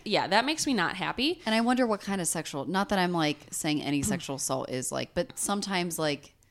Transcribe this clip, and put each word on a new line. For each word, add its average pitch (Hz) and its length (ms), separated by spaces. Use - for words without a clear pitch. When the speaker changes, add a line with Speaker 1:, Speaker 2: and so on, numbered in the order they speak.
Speaker 1:
yeah, 160 220
that 208 180
makes 302 220
me 277 80
not 175 200
happy. 233 520
Speaker 2:
And 220 80
I 226 60
wonder 247 260
what 208 140
kind 196 200
of 165 60
sexual, 151 380
not 190 240
that 202 100
I'm, 180 140
like, 156 360
saying 151 320
any 143 220
Speaker 1:
<clears throat> 214 100
Speaker 2:
sexual 147 220
assault 131 340
is, 127 220
like, 131 240
but - 240
sometimes, 190 580
like, 147 380